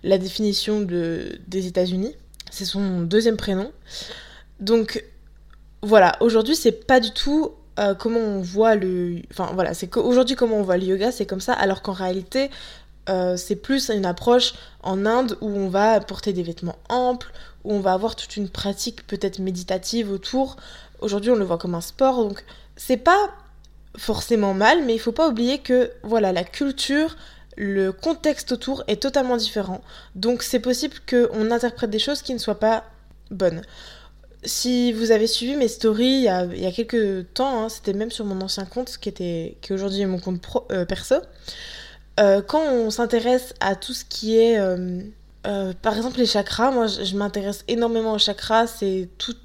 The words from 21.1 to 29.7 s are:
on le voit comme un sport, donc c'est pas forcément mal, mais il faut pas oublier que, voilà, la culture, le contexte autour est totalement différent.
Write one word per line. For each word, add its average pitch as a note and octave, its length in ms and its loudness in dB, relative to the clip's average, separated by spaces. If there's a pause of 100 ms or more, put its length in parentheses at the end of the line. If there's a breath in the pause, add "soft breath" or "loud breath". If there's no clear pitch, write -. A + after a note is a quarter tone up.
on B3 40 6
le G3+ 100 2
voit F3 120 -2
comme F3 160 -4
un E3+ 60 -4
sport, C4 380 0
donc G#3 260 -2 (320 loud breath)
c'est - 220 0
pas F#4+ 320 4 (680)
forcément G3+ 580 0
mal, A#3+ 300 4
mais A#3 100 2
il A3+ 60 0
faut A3+ 140 -2
pas D#4+ 160 4
oublier A#3+ 300 0
que, B3 300 2 (140)
voilà, G#3 300 2
la F3+ 100 0
culture, C#4+ 720 -2 (400 loud breath)
le G3 380 0
contexte D4+ 580 -2
autour C4 360 -4
est G#3+ 140 0
totalement C4 360 0
différent. G3 440 -4 (340 loud breath)